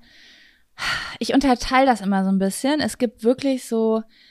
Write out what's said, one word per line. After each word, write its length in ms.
ich 140
unterteile 520
das 160
immer 240
so 40
ein 100
bisschen. 420
Es 160
gibt 260
wirklich 400
so, 380